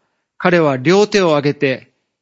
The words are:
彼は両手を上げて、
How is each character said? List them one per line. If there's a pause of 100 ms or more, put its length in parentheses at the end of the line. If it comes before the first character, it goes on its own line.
(380)
彼
は
両
手
を
上
げ
て、 (280)